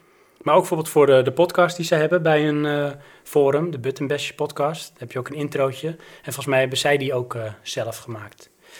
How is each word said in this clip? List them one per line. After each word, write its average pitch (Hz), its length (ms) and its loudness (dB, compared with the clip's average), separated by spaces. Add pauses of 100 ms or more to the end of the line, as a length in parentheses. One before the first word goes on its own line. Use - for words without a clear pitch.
(420)
Maar 147 120 2
ook 180 60 8
bijvoorbeeld 170 300 -2
voor 147 160 6
de, 135 160 8
de 131 100 0
podcast 175 440 2
die 170 100 -6
zij 160 140 2
hebben 160 240 2
bij 151 240 4
een, 151 180 0
eh, 147 260 -2 (320)
forum, 147 480 2
de 139 80 -8
Button 131 280 -4
Bash 147 240 -4
podcast, 151 640 -6
heb 117 140 -14
je 131 80 -6
ook 123 100 -8
een 143 60 -10
introotje. 143 520 -4
En 165 100 -8 (260)
volgens 131 220 -10
mij 131 140 0
hebben 131 180 -2
zij 147 200 2
die 135 160 -4
ook, 123 220 -6
eh, 117 80 -8 (180)
zelf 113 360 -8
gemaakt. 107 520 -16 (300)